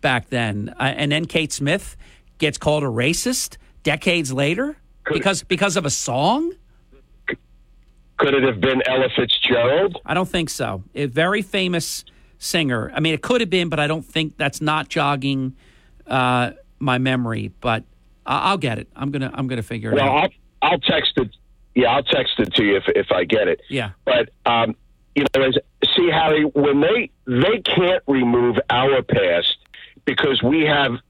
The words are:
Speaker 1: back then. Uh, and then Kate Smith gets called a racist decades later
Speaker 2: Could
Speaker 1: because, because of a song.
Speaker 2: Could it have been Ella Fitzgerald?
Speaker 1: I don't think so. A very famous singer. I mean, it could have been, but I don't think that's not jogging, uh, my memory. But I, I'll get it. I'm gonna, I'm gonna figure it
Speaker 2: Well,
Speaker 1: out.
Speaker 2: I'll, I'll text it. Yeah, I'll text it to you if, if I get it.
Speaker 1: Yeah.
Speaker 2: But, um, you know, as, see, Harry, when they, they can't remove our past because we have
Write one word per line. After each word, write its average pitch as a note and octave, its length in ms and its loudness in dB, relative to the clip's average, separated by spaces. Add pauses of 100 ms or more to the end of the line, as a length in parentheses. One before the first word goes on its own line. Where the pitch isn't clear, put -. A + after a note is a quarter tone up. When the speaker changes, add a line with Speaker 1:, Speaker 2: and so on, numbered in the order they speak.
Speaker 1:
back C3 300 0
then. A2 500 -4
Uh, C3+ 160 -2
and C#3+ 160 -2
then D#3+ 140 -2
Kate D#3+ 260 -4
Smith D3+ 440 -4 (420)
gets D3+ 200 -2
called D3+ 240 0
a C#3+ 40 -2
racist C#3+ 720 -2 (260)
decades D#3 480 0
later F3+ 440 -2 (280)
Speaker 2:
Could D#3 100 -2
Speaker 1:
because, - 300 -2
because F#3 320 0
of F3 100 -2
a C3+ 40 -2
song. G#3 640 0 (1600)
Speaker 2:
Could C#3 180 0
it C3+ 80 2
have A#2+ 180 0
been C3 260 0
Ella C3 280 2
Fitzgerald? C3 880 0
Speaker 1:
I - 100 -4
don't F3+ 140 -2
think E3 220 -4
so. G#2 320 -6 (140)
A C#3+ 100 -2
very E3+ 360 0
famous F#3 600 -4 (340)
singer. C3 540 -2
I - 60 -4
mean, D#3 160 2
it - 80 -6
could B3 180 2
have G#3 100 -2
been, F3 180 0
but D3 100 -4
I D3 80 0
don't D#3 180 -4
think D#3 320 -4
that's C#3+ 240 -4
not D3+ 280 -2
jogging, C#3 680 -2 (500)
uh, B2 440 0 (280)
my B2+ 200 0
memory. A#2+ 640 -2
But A2+ 240 -2 (420)
I, D3 240 0
I'll G3 80 0
get A#2+ 200 -4
it. - 160 -12
I'm C#3 160 -6
gonna, C3+ 220 -4
I'm C3 160 -4
gonna B2 140 -4
figure A2 280 -8
it B2+ 40 2
Speaker 2:
Well, C#3 140 2
Speaker 1:
out. D3 240 2 (280)
Speaker 2:
I'll, D#3+ 120 2
I'll F3 80 0
text - 360 0
it. B2 140 0 (440)
Yeah, B2 200 4
I'll C#3 80 2
text B2+ 360 0
it G#2+ 160 0
to A2+ 100 2
you G2+ 120 4
if, F#2 120 -2
if - 220 0
I F2+ 140 2
get G2+ 240 2
it. D#2+ 200 0
Speaker 1:
Yeah. A2+ 220 -4 (140)
Speaker 2:
But, B2 260 2 (160)
um, A#2 300 2 (400)
you C#3+ 80 2 (100)
know, C3+ 80 4
as, C3 120 2 (420)
see, F3 140 4
Harry, D#3 340 2
when C#3+ 360 2
they, G3+ 300 2 (160)
they E3+ 380 2
can't F3+ 420 2
remove B2 500 2 (140)
our C3 320 2
past F2 540 2 (480)
because C3+ 380 0
we D3 200 2
have C#3+ 300 2 (180)